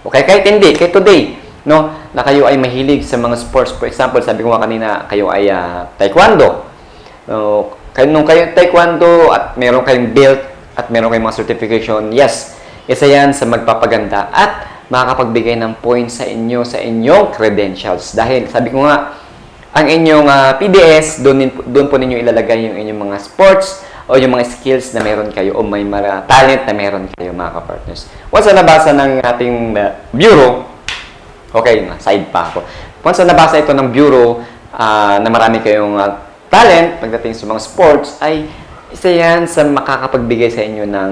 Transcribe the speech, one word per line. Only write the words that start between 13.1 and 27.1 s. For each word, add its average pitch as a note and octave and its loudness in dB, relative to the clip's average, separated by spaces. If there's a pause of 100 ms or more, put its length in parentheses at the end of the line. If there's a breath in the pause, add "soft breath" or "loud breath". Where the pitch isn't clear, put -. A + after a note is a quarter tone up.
sa - -6
magpapaganda A2+ -2
at - -2 (160)
makakapagbigay A#2+ -2
ng A2+ -6
points A#2+ -4
sa G2+ -8
inyo, A2+ -4
sa A#2+ -8
inyong A#2 0
credentials. G2+ -4
Dahil, A#2 -2
sabi B2 -4
ko C3+ 0
nga, - -2 (540 loud breath)
ang D3+ 2
inyong, D#3 4
ah, C3+ 4
P G3+ -2
D F#3 4
S, D#3 4
doon C3+ 4
din C3 0
po, - -10
doon C#3 0
po C#3 0
ninyo B2+ -4
ilalagay A2+ 0
yung F#2+ -10
inyong G#2+ -8
mga G2+ -8
sports F#3+ 0 (240 loud breath)
o - -2
yung B2+ 0
mga A#2+ -2
skills B2+ -4
na A2+ -4
meron G#2 -4
kayo G2 -4
o A2+ -2
may G2+ -4
mga G2+ -4
talent C3+ 4
na G#2+ -4
meron G2+ -6
kayo, F2 -12